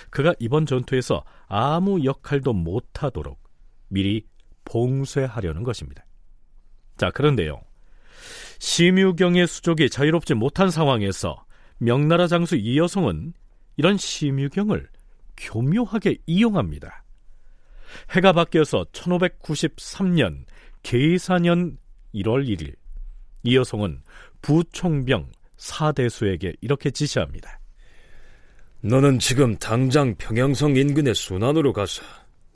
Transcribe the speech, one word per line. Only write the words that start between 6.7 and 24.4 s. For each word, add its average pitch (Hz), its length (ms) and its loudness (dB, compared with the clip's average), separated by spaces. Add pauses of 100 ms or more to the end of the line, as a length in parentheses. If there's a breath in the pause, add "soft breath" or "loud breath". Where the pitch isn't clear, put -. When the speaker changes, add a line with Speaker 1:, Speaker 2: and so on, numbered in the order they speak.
Speaker 1:
자, 92 140 -2
그런데요. 107 500 0 (1000 loud breath)
심유경의 180 880 4
수족이 156 420 0
자유롭지 156 440 0
못한 143 360 2
상황에서 120 760 -2 (340 soft breath)
명나라 147 500 4
장수 170 260 0
이여송은 135 800 0 (440)
이런 180 200 4
심유경을 143 920 -2 (480)
교묘하게 190 880 -2
이용합니다. 156 760 0 (1080 loud breath)
해가 190 220 6
바뀌어서 156 600 2
천오백구십삼 175 1200 -2
년 85 300 0 (400 soft breath)
계사년 175 920 2 (340)
일월 117 360 0
일일, 76 280 -6 (640)
이여송은 110 600 0 (400 loud breath)